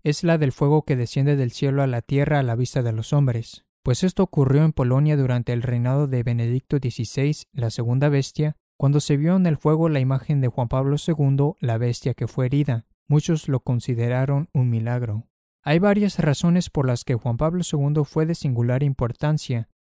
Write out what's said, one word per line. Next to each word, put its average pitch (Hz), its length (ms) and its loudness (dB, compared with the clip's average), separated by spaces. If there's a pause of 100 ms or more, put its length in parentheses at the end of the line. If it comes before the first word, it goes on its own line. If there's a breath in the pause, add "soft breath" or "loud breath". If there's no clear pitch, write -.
es 147 220 -2
la 170 140 4
del 143 160 0
fuego 147 320 2
que 143 100 0
desciende 139 400 0
del 127 160 0
cielo 139 320 0
a 135 40 0
la 120 140 -2
tierra 143 380 0
a 135 40 2
la 120 120 -2
vista 127 260 -2
de 117 120 -2
los 110 180 -6
hombres, 131 540 0 (180)
pues 127 220 0
esto 185 180 0
ocurrió 143 400 4
en 160 80 4
Polonia 139 460 2
durante 123 340 0
el 120 100 -2
reinado 127 460 0
de 123 160 -2
Benedicto 120 560 -2
dieciséis, 135 720 -4
la 117 180 -4
segunda 123 380 0
bestia, 151 480 0 (220)
cuando 143 240 2
se 143 160 0
vio 165 180 2
en 185 100 4
el 160 120 2
fuego 160 320 2
la 147 100 0
imagen 135 400 0
de 127 80 2
Juan 117 220 -2
Pablo 139 280 0
segundo, 143 640 0
la 113 180 -2
bestia 120 360 -2
que - 160 -6
fue 131 160 -2
herida. 135 400 0 (240)
Muchos 156 400 0
lo 131 100 0
consideraron 127 960 -2
un 127 160 2
milagro. 117 580 -4 (360)
Hay 151 160 2
varias 202 380 2
razones 170 520 2
por 135 180 -2
las 123 160 -2
que 131 120 -2
Juan 117 200 -4
Pablo 165 280 -2
segundo 147 420 0
fue 160 200 -2
de 165 100 -2
singular 123 480 0
importancia, 131 840 -2 (260)